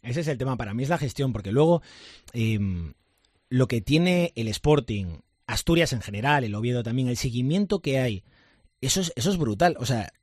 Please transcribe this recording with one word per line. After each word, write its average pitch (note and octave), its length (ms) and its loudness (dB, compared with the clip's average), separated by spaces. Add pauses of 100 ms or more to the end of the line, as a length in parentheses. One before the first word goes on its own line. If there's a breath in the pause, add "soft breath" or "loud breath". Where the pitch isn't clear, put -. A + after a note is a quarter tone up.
Ese B2 180 -4
es D#3 80 -2
el C#3 100 -4
tema, B2+ 180 -2
para G#2 160 -6
mí A#2+ 100 -4
es C3+ 60 -4
la E3+ 80 0
gestión, C3+ 340 -2
porque G2+ 220 -4
luego, D#3+ 300 4 (500 loud breath)
em, G2+ 640 -2 (560)
lo B2+ 180 4
que A#2 140 -2
tiene F3 540 2
el A2+ 120 -2
Sporting, G#2+ 720 0 (280)
Asturias E3 460 2
en A#2+ 80 -2
general, B2 440 0
el G#2 100 -4
Oviedo A#2+ 280 -2
también, B2 260 0
el B2 100 -2
seguimiento D3 640 0
que C3+ 180 0
hay, A#2 260 -2 (560 soft breath)
eso C3+ 220 0
es, E3+ 140 -4
eso C3+ 140 0
es F#3+ 60 0
brutal. D3+ 420 2
O A#2+ 60 -4
sea, A2+ 260 -2 (120)